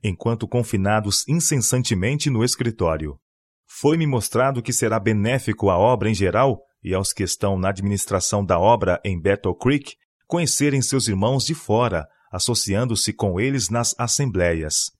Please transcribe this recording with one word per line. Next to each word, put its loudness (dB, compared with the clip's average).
enquanto -2
confinados 0
incessantemente 0
no 2
escritório. -2
Foi-me 0
mostrado 0
que -6
será 0
benéfico 0
à 4
obra 4
em 0
geral 0
e -4
aos -2
que -4
estão -2
na 0
administração -2
da 2
obra 4
em -2
Battle 0
Creek -2
conhecerem 0
seus 0
irmãos 2
de -2
fora, 0
associando-se -2
com 0
eles -2
nas -2
assembleias. 0